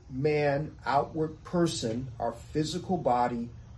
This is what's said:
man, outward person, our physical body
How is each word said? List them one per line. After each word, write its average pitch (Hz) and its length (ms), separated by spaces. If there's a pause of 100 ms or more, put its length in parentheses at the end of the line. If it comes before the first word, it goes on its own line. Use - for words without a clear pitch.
man, 147 680 (120)
outward 151 560
person, 135 640 (120)
our 113 140
physical 165 640
body 120 540 (260)